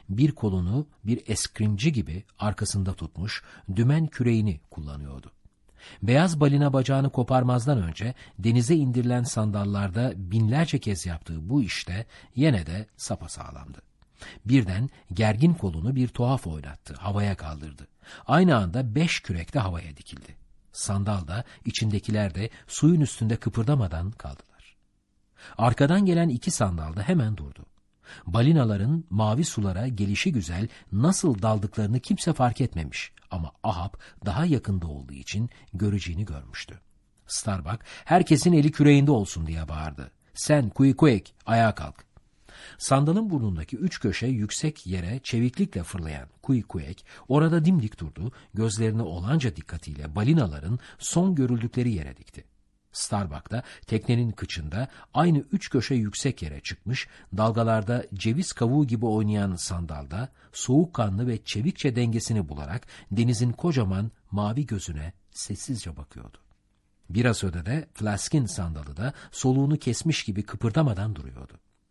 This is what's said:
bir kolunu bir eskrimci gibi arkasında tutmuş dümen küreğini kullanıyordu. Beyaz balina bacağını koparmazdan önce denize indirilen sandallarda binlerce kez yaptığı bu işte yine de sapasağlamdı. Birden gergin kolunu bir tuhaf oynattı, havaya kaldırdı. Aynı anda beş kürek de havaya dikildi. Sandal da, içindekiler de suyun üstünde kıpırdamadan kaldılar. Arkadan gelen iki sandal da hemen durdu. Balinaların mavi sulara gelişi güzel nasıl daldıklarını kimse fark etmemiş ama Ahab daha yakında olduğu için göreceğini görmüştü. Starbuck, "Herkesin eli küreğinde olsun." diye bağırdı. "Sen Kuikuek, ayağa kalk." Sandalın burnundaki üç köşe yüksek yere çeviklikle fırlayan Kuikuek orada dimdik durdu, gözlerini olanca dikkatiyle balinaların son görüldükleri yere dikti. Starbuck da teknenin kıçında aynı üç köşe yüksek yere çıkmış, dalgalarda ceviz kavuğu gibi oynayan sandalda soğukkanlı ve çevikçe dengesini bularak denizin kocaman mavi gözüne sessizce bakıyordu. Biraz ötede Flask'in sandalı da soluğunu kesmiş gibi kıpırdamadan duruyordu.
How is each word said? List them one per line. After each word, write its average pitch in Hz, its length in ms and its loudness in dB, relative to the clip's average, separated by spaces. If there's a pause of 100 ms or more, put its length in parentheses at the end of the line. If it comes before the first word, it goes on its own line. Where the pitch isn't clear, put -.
bir 127 240 2
kolunu 101 560 0 (160)
bir 113 220 -2
eskrimci 107 680 0
gibi 87 320 -4 (140)
arkasında 98 560 -2
tutmuş 82 480 -8 (340)
dümen 147 300 2
küreğini 110 540 0 (100)
kullanıyordu. 73 600 -12 (720)
Beyaz 147 380 4
balina 143 320 4
bacağını 135 380 2
koparmazdan 123 720 2
önce 98 320 -6 (240)
denize 117 360 4
indirilen 123 480 2
sandallarda 101 920 -2
binlerce 113 640 2
kez - 280 -4
yaptığı 82 420 -8
bu 135 140 2
işte 92 440 -4 (280)
yine 120 320 2
de 92 200 -8 (100)
sapasağlamdı. 67 840 -10 (680)
Birden 113 460 2 (220)
gergin 110 420 4
kolunu 92 420 -4
bir 127 120 0
tuhaf 123 380 -2
oynattı, 73 480 -12
havaya 98 420 -2
kaldırdı. 76 500 -14 (400)
Aynı 160 300 6
anda 107 380 0
beş 160 260 0
kürek 85 340 -8
de 143 40 0
havaya 85 380 -6
dikildi. - 400 -20 (360)
Sandal 98 540 -2
da, 98 180 -6 (200)
içindekiler 107 720 -2
de 101 160 -4 (160)
suyun 160 340 4
üstünde 117 360 0
kıpırdamadan 104 760 0
kaldılar. - 680 -18 (800)
Arkadan 170 480 4
gelen 170 220 4
iki 123 220 -2
sandal 85 460 -2
da 98 60 -4
hemen 113 340 2
durdu. 71 300 -14 (600)
Balinaların 120 840 4
mavi 110 340 2
sulara 101 440 -2
gelişi 101 440 0
güzel 90 360 -2 (240)
nasıl 123 500 2
daldıklarını 107 580 0
kimse - 320 0
fark 123 280 0
etmemiş 82 520 -4 (180)
ama 82 220 -6 (100)
Ahab 85 320 -4 (320)
daha 135 180 0
yakında 104 420 0
olduğu 69 260 -10
için 95 380 -6 (240)
göreceğini 95 500 -2
görmüştü. - 560 -14 (460)
Starbuck, 95 580 -6 (200)
"Herkesin 170 480 6
eli 151 200 6
küreğinde 143 380 8
olsun." 95 360 0
diye 80 220 -6
bağırdı. 76 420 -8 (240)
"Sen 143 340 2
Kuikuek, 135 680 4 (120)
ayağa 113 280 4
kalk." - 300 -12 (760)
Sandalın 165 520 2
burnundaki 104 460 -2
üç - 240 -4
köşe 113 260 0
yüksek 127 600 -2
yere 92 360 -4
çeviklikle 120 600 -2
fırlayan 80 460 -8 (140)
Kuikuek 101 600 -4 (240)
orada 156 360 4
dimdik 160 360 2
durdu, 82 320 -8 (220)
gözlerini 110 480 0
olanca 98 540 -2
dikkatiyle 76 580 -12
balinaların 104 640 2 (200)
son 185 360 2
görüldükleri 123 580 0
yere 71 240 -6
dikti. - 280 -20 (480)
Starbuck 92 580 -6
da 117 120 -4 (240)
teknenin 117 440 0
kıçında 87 580 -6 (260)
aynı 160 240 4
üç - 320 -4
köşe 131 240 0
yüksek - 480 -2
yere 71 180 -10
çıkmış, - 480 -8 (280)
dalgalarda 113 680 0 (100)
ceviz 113 380 -2
kavuğu 135 340 2
gibi 117 200 0
oynayan 104 500 2
sandalda 82 720 -6 (240)
soğukkanlı 123 760 0
ve 117 180 -4
çevikçe 131 520 -2
dengesini 113 520 0
bularak 73 380 -8 (240)
denizin 117 420 2
kocaman 110 580 0 (200)
mavi 107 360 -2
gözüne 82 460 -8 (180)
sessizce 101 680 -8
bakıyordu. - 420 -18 (720)
Biraz 113 340 2
ötede 92 500 -4
Flask'in 107 520 0
sandalı 78 500 -6
da 117 160 -4 (200)
soluğunu 139 460 2
kesmiş - 460 -2
gibi 101 180 -4
kıpırdamadan 107 720 0
duruyordu. 65 380 -14 (380)